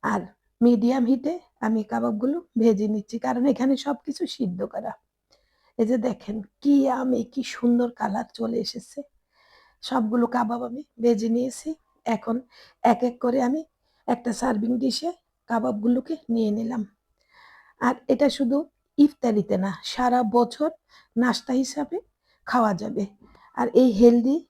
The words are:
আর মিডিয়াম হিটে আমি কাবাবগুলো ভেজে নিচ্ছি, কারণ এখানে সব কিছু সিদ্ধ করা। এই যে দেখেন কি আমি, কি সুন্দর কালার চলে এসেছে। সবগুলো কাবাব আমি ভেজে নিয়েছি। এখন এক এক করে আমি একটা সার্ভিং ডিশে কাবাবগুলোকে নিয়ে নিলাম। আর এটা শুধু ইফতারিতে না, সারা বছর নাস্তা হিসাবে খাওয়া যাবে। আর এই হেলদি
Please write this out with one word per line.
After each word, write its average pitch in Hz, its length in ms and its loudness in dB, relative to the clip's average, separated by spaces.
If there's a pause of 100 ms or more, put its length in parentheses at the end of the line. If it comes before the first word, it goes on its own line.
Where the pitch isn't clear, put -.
(120)
আর 202 100 -2 (400)
মিডিয়াম 240 500 4
হিটে 269 220 0 (320)
আমি 220 160 0 (100)
কাবাবগুলো 240 460 -2 (240)
ভেজে 214 320 4
নিচ্ছি, 214 220 -8 (100)
কারণ 247 180 -2 (100)
এখানে 262 200 2 (120)
সব 277 200 -4
কিছু 294 180 -6 (120)
সিদ্ধ 185 260 -4 (140)
করা। 226 180 -8 (880)
এই 220 100 2
যে 254 80 2 (100)
দেখেন 214 300 -6 (240)
কি 285 140 4 (260)
আমি, 254 180 0 (140)
কি 269 80 -4 (140)
সুন্দর 240 340 2 (100)
কালার 214 280 -4 (100)
চলে 226 280 -4
এসেছে। - 340 -12 (840)
সবগুলো 240 420 0 (100)
কাবাব 240 340 -2
আমি 254 120 -10 (220)
ভেজে 226 320 2
নিয়েছি। 254 340 -4 (360)
এখন 226 300 -2 (480)
এক 240 160 4 (100)
এক 240 140 -12
করে 247 240 0
আমি 294 140 -2 (460)
একটা 240 240 -4 (100)
সার্ভিং 226 300 -2 (120)
ডিশে 269 260 -2 (400)
কাবাবগুলোকে 240 680 -2 (180)
নিয়ে 220 240 0
নিলাম। 226 240 -6 (1040)
আর 254 80 0 (180)
এটা 285 140 2 (100)
শুধু 269 200 0 (400)
ইফতারিতে 226 680 2
না, 196 80 -2 (220)
সারা 247 260 2 (180)
বছর 240 320 0 (460)
নাস্তা 240 460 0
হিসাবে 277 360 -6 (500)
খাওয়া 226 240 2 (100)
যাবে। 220 220 -6 (540)
আর 240 100 0 (140)
এই 262 80 6 (100)
হেলদি 240 380 6 (120)